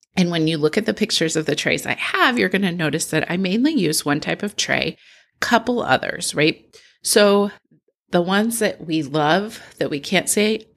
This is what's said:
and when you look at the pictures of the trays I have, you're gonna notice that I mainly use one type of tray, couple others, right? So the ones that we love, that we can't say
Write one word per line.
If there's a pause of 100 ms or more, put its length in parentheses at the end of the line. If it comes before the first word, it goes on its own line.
(160)
and
when
you
look
at
the
pictures
of
the
trays
I
have,
you're
gonna
notice
that
I
mainly
use
one
type
of
tray, (440)
couple
others,
right? (380)
So (600)
the
ones
that
we
love, (160)
that
we
can't
say (100)